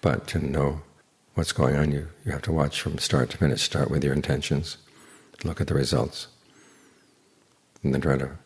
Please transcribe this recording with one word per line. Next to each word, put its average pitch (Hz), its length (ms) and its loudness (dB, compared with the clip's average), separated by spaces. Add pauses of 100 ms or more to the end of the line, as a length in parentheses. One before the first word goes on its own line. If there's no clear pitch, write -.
But - 280 0
to - 100 -2
know 76 420 0 (540)
what's - 180 -2
going 71 240 4
on, 76 160 4
you, 73 160 -4 (160)
you - 80 -4
have 73 100 -6
to - 100 -2
watch 73 280 0
from - 160 -4
start 65 340 2
to - 80 -10
finish. - 240 2
Start - 280 0
with 73 120 2
your 67 120 2
intentions, - 640 -2 (680)
look - 160 -4
at - 60 0
the - 80 -2
results, - 540 0 (1500)
and 69 100 0
then 67 80 0
try 69 160 2
to 67 300 -6